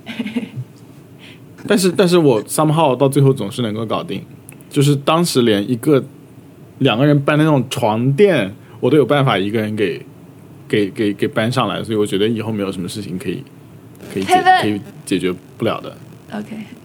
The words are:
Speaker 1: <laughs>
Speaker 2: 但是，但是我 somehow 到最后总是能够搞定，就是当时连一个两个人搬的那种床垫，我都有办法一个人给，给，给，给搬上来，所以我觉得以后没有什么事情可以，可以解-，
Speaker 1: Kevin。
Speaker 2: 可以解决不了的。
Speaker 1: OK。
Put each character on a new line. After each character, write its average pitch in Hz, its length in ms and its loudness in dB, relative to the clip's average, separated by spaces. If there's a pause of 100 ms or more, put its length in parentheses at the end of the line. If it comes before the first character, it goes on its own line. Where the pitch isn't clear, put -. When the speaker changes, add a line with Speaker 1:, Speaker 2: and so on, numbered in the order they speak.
Speaker 1:
<laughs> - 1600 -12
Speaker 2:
但 208 100 2
是， 185 140 2
但 175 180 2
是 175 80 2
我 139 280 4
somehow 156 520 2
到 139 120 2
最 139 120 2
后 135 120 6
总 104 180 -4
是 - 100 -10
能 110 140 -4
够 110 100 -6
搞 101 200 -4
定， 92 200 -8 (460)
就 147 100 0
是 143 140 4
当 160 300 2
时 139 180 2
连 104 260 2
一 127 80 0
个 135 280 2 (760)
两 170 180 2
个 143 80 2
人 147 200 6
搬 151 120 2
的 151 80 4
那 160 60 2
种 135 180 2
床 117 440 0
垫， 139 420 2 (240)
我 123 100 0
都 143 80 2
有 143 80 6
办 139 200 2
法 117 120 2
一 98 140 0
个 113 100 -2
人 107 140 -4
给， 92 260 -2 (680)
给， 104 220 0
给， 104 220 -2
给 107 140 -4
搬 113 240 -2
上 127 160 0
来， 90 160 -4
所 98 100 -6
以 107 60 -2
我 104 80 2
觉 101 100 -4
得 101 120 2
以 113 120 -2
后 110 120 -6
没 104 100 -4
有 95 80 -4
什 95 100 -8
么 87 80 -6
事 107 140 -10
情 90 160 -8
可 - 100 -10
以， 90 140 -6 (720)
可 - 60 -4
以 - 20 -4
解-， - 180 0
Speaker 1:
Kevin。 359 220 2
Speaker 2:
可 107 60 0
以 104 120 -2 (240)
解 98 140 -2
决 90 160 -2 (240)
不 117 60 -4
了 95 160 -2
的。 - 160 -14 (360)
Speaker 1:
OK。 214 240 -12 (280)